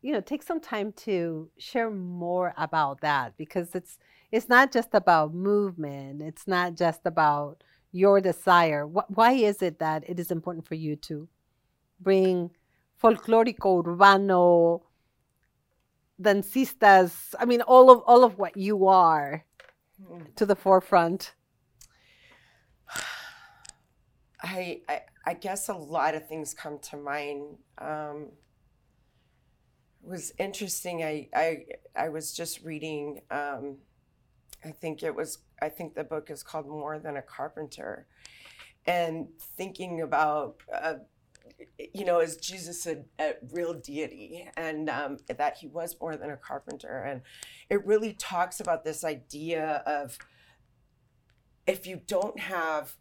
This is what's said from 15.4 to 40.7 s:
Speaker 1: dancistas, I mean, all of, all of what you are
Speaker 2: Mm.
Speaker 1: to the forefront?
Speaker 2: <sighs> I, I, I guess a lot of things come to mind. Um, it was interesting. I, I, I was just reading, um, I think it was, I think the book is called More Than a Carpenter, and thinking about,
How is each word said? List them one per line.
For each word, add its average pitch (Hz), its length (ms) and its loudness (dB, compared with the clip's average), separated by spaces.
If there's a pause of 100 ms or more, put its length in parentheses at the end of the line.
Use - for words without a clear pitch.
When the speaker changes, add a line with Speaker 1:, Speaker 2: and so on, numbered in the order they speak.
Speaker 1:
dancistas, 196 1160 4
I - 60 0
mean, 240 160 2
all 254 300 12
of, 240 160 12
all 247 160 10
of 208 140 2
what 196 200 -6
you 196 300 2
are 160 580 4 (560)
Speaker 2:
Mm. 175 340 -20
Speaker 1:
to 214 100 0
the 196 100 4
forefront? 185 800 2 (1500)
Speaker 2:
<sighs> - 60 -14 (1500)
I, 180 440 -10
I, 147 140 -8 (240)
I 143 80 -4
guess 196 360 -10
a 208 40 -6
lot 156 420 -4
of 156 120 -12
things 156 260 -12
come 147 260 -14
to - 180 -18
mind. 147 600 -10 (200)
Um, 151 500 -12 (1800)
it 160 60 -20
was 175 280 -14
interesting. 185 680 -8
I, 151 320 -8
I, 160 300 -2 (300)
I 160 140 -4
was 156 240 -10
just - 300 -12
reading, 151 580 -10 (100)
um, 139 460 -8 (840)
I 156 80 -16
think 156 320 -12
it 156 120 -6
was, - 240 -10 (220)
I 139 80 -6
think 160 260 -14
the 156 80 -8
book 151 260 -10
is 147 140 -16
called 151 240 -12
More 151 320 -10
Than 151 180 -12
a 135 40 -10
Carpenter, - 840 -14 (800)
and 165 420 -4 (120)
thinking 185 600 -12
about, 151 560 -2 (140)